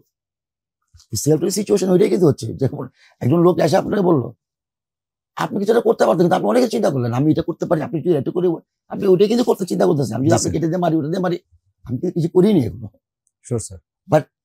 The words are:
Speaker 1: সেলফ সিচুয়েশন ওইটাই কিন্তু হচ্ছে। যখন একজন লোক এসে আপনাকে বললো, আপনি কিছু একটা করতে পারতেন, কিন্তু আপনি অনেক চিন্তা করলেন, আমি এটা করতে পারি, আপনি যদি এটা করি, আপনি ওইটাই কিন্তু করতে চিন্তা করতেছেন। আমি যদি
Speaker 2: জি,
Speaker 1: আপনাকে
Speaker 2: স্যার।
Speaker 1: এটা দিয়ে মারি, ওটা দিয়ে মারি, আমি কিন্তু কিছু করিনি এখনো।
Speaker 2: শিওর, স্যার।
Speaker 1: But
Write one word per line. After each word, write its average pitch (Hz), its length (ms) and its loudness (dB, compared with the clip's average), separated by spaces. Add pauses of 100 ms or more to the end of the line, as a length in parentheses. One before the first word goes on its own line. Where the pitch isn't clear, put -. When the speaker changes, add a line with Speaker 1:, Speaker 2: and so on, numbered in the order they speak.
(1160)
Speaker 1:
সেলফ 156 360 0
সিচুয়েশন 196 380 -2
ওইটাই 180 180 4
কিন্তু 180 180 2
হচ্ছে। 120 280 -2
যখন - 340 -4 (320)
একজন 139 220 2
লোক 175 160 4
এসে 165 180 2
আপনাকে 202 260 -2
বললো, 160 320 0 (1000)
আপনি 165 220 -6
কিছু 202 140 0
একটা 226 80 2
করতে - 260 2
পারতেন, 180 140 2
কিন্তু 175 160 4
আপনি 196 120 -2
অনেক 233 220 2
চিন্তা 208 200 -2
করলেন, 120 220 -2
আমি 143 200 2
এটা 156 100 -2
করতে 170 240 -6
পারি, 156 160 -2
আপনি 156 180 -6
যদি 165 140 0
এটা 143 160 -2
করি, 180 180 0 (400)
আপনি 196 180 -6
ওইটাই 190 220 4
কিন্তু 233 160 2
করতে 220 220 -2
চিন্তা 196 200 0
করতেছেন। 135 300 0
আমি 123 60 -2
যদি 151 80 2
Speaker 2:
জি, 165 40 6
Speaker 1:
আপনাকে - 140 0
Speaker 2:
স্যার। - 80 -2
Speaker 1:
এটা 160 100 -2
দিয়ে 165 120 -2
মারি, 165 180 0
ওটা 147 120 -2
দিয়ে 185 120 -4
মারি, 175 180 -2 (440)
আমি 120 160 -8
কিন্তু 180 160 -4
কিছু 165 140 -2
করিনি 185 320 4
এখনো। 107 280 -6 (600)
Speaker 2:
শিওর, 117 120 -4
স্যার। 90 180 -14 (320)
Speaker 1:
But 156 120 4 (220)